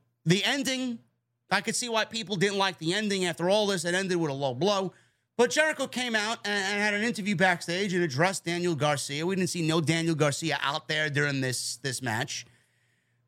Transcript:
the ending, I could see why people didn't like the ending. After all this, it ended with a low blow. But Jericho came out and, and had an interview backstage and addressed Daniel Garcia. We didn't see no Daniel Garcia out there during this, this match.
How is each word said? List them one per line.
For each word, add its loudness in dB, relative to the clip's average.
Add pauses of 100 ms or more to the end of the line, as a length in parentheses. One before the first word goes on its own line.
(240)
the 4
ending, -2 (520)
I 2
could -4
see -4
why 0
people -6
didn't 2
like 0
the -2
ending. 0
After -2
all 4
this, 0
it 0
ended 0
with 0
a -4
low -2
blow. 0 (440)
But 4
Jericho 0
came -4
out 0
and, 0 (100)
and 0
had 2
an 0
interview -2
backstage 2
and 2
addressed 0
Daniel 0
Garcia. 0
We 0
didn't 0
see -2
no 4
Daniel 2
Garcia 0
out -2
there 0
during 0
this, -4
this -4
match. -4 (800)